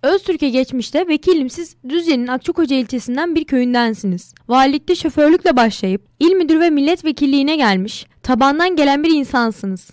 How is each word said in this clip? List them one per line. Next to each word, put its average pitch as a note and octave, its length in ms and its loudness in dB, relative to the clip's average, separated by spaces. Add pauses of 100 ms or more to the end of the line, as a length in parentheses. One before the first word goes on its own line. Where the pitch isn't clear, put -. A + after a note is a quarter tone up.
Öztürk'e D#4+ 460 0
geçmişte, B3+ 580 -2
"Vekilim, D4+ 420 0
siz E4 260 -12 (140)
Düzce'nin D4 380 -2
Akçakoca C4+ 480 -2
ilçesinden C4 600 -4
bir D#4 100 -2
köyündensiniz. A#3+ 880 -2 (140)
Valilikte C4+ 480 2
şoförlükle D#4 600 2
başlayıp G3+ 460 0 (180)
il E4+ 140 4
müdür D#4+ 260 2
ve E4+ 100 4
milletvekilliğine D4 840 0
gelmiş, G#3 520 -2 (160)
tabandan C#4+ 520 0
gelen C#4+ 280 2
bir D#4+ 100 2
insansınız. A#3 800 -4